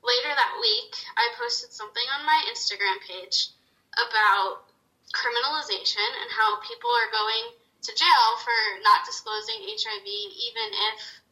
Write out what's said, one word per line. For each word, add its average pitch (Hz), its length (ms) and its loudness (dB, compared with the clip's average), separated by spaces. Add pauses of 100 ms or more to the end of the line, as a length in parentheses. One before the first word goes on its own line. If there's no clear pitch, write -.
later 480 320 0
that - 280 0
week, - 360 -2 (240)
I 480 160 0
posted - 360 -6
something 233 320 -8 (120)
on 294 80 -6
my 302 240 4
Instagram 202 560 -2
page - 480 -4 (400)
about 214 800 2 (400)
criminalization 240 920 -2 (200)
and - 80 -10
how 214 320 2
people - 280 -2
are 220 200 2
going 453 480 -2 (260)
to 453 80 -10
jail 320 320 6 (160)
for 233 160 2 (240)
not 233 240 6
disclosing 214 560 -8
H 220 240 -6
I 208 160 -6
V, 202 80 -12 (400)
even 226 180 -6 (220)
if - 420 -14